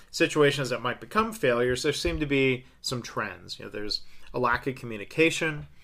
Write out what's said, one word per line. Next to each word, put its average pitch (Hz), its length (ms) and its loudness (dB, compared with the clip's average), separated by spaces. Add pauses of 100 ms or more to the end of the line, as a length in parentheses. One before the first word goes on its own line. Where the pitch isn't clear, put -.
(100)
situations 143 600 2
that 117 100 -2
might 120 200 -4
become 220 340 -2
failures, 123 480 2
there 151 100 2
seem 165 280 -2
to 151 60 -2
be 135 380 2 (160)
some 123 220 -4
trends. 95 560 -8
You 104 80 -14
know, 104 40 -12
there's 104 300 -4 (320)
a - 60 -4
lack 120 280 2
of 131 100 -2
communication, 151 920 0 (160)